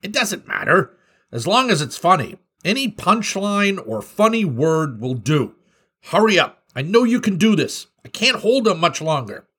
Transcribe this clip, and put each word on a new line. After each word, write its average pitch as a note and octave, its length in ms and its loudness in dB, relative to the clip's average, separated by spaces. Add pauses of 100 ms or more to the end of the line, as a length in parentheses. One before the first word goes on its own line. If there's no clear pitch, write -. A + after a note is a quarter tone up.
It G3 100 -12
doesn't A3+ 340 -4
matter, - 500 0 (360)
as A#2 140 -8
long A#3+ 240 0
as F3 100 2
it's C#3+ 160 -6
funny. E3+ 400 0 (280)
Any A#3+ 260 -2
punchline G3+ 960 -2
or A2 160 -6
funny A3 420 0
word D3+ 560 -2
will B2+ 140 -4
do. B2+ 400 -2 (500)
Hurry G#3 340 2
up! - 260 -2 (100)
I C3 80 -6
know G#3 220 4
you B3 160 2
can G#3 160 -2
do G#3 200 4
this. - 300 0 (180)
I - 40 -20
can't - 320 -2
hold A#3 280 2
em F3+ 100 2
much E3 220 0
longer. C#3 460 -4 (120)